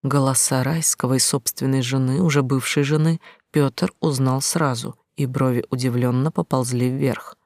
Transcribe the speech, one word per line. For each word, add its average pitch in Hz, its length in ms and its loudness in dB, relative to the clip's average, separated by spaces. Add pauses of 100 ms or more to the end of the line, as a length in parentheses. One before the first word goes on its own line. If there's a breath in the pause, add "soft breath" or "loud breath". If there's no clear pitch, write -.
Голоса 135 600 2
Райского 139 500 0
и 131 60 2
собственной 135 600 -2
жены, 131 400 0
уже 143 200 2
бывшей 131 400 0
жены, 156 380 2 (320 loud breath)
Пётр 143 480 0
узнал 135 400 0
сразу, 135 580 -2 (180)
и 143 100 -2
брови 127 440 0
удивлённо 123 640 0
поползли 127 580 0
вверх. 135 540 -4